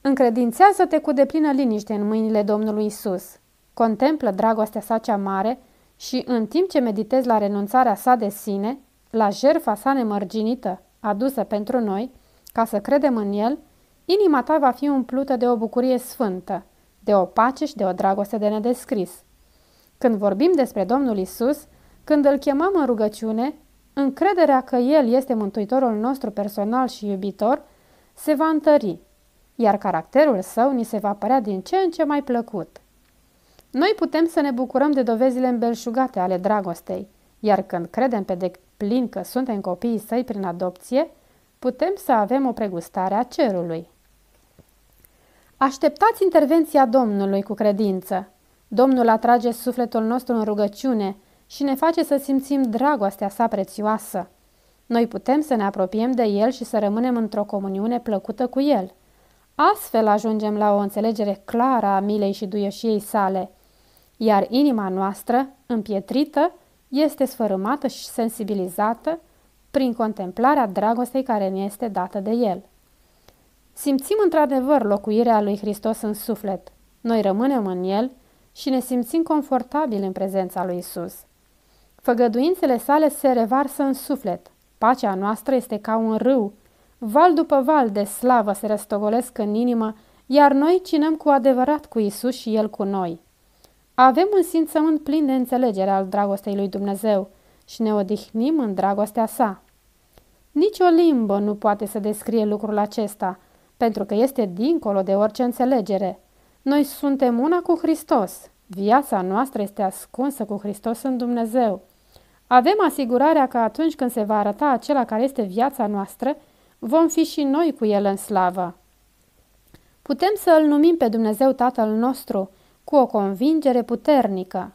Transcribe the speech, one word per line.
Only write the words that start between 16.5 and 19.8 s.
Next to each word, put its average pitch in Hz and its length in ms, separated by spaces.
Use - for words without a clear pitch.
de - 160
o 190 100
pace 247 400
și 302 120
de 214 80
o 185 80
dragoste 202 460
de 208 100
nedescris. 214 640